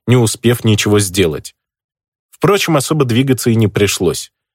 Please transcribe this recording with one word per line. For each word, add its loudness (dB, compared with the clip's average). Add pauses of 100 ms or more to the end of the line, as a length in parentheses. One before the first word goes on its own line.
не 2
успев 0
ничего 2
сделать. -2 (720)
Впрочем, 0
особо 0
двигаться 0
и 2
не 2
пришлось, -2 (240)